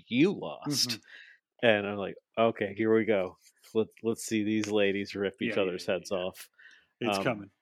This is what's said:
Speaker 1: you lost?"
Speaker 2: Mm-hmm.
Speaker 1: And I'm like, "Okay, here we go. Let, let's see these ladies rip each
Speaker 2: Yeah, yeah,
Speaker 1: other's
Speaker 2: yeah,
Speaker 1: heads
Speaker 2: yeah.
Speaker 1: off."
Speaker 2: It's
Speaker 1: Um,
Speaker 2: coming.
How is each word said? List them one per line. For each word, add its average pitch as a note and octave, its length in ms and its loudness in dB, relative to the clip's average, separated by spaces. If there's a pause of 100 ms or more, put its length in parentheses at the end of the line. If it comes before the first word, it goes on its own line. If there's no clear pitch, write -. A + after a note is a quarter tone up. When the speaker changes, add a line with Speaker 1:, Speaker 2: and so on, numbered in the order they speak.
Speaker 1:
you C#3+ 240 4
lost?" B2 580 -4
Speaker 2:
Mm-hmm. - 800 -6
Speaker 1:
And G#2 200 4
I'm G2+ 100 -4
like, F#2+ 180 -6 (200)
"Okay, A2+ 400 2
here A2 200 2
we A2+ 100 4
go. F#2+ 320 0 (380)
Let, A2 120 0 (140)
let's A2+ 240 -4
see A2 180 0
these G#2 280 -2
ladies G2 420 0
rip G2 260 -4
each - 100 -2
Speaker 2:
Yeah, G#2+ 80 -4
yeah, G#2 40 2
Speaker 1:
other's F#2 260 -2
Speaker 2:
yeah, G#2 60 0
Speaker 1:
heads F2 180 -6
Speaker 2:
yeah. G2 60 -2
Speaker 1:
off." F2+ 320 -8 (500)
Speaker 2:
It's G#2 200 0
Speaker 1:
Um, G2 40 -4
Speaker 2:
coming. A2+ 260 -4 (120)